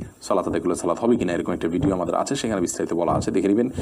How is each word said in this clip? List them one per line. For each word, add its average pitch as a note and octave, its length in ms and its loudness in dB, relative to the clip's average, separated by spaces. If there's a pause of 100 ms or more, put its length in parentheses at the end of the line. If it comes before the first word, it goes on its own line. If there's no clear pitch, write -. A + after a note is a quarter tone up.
(220)
সালাত F#2 260 0
আদায় E2 140 -2
করলে F2 140 0
সালাত E2+ 240 -2
হবে A#2 160 4
কিনা, F2+ 180 0
এরকম E2+ 200 -2
একটা F2 140 -4
ভিডিও F2+ 260 2
আমাদের F2 220 -2
আছে, F#2 200 0
সেখানে A2+ 260 -2
বিস্তারিত E2+ 320 -2
বলা E2 180 0
আছে, - 200 0
দেখে F#2+ 160 2
নেবেন। A#2 220 4 (120)